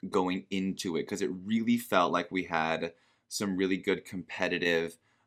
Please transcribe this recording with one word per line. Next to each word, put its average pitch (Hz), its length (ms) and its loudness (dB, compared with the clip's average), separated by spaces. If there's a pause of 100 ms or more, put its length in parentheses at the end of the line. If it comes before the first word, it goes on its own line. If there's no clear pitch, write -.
going 92 420 0
into 95 460 -2
it, 71 100 -4
'cause 98 140 -6
it 98 100 0 (140)
really 113 320 2
felt 92 340 4
like 87 200 0
we 92 120 0
had 82 500 0 (340)
some 98 300 -2
really 95 200 2
good 90 280 -2
competitive 85 920 0 (300)